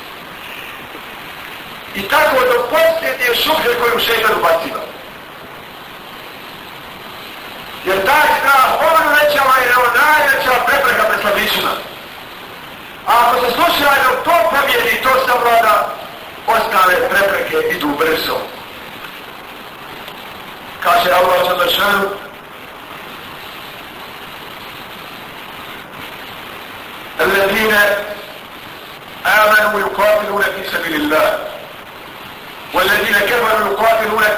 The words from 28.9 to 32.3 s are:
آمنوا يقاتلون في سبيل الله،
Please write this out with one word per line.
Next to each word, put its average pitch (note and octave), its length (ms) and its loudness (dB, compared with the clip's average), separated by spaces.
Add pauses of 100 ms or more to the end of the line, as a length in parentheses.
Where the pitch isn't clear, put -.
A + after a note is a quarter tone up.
آمنوا G#3 540 4
يقاتلون G3+ 600 2
في - 300 -2
سبيل E3 220 -2
الله، D3+ 440 2 (1400)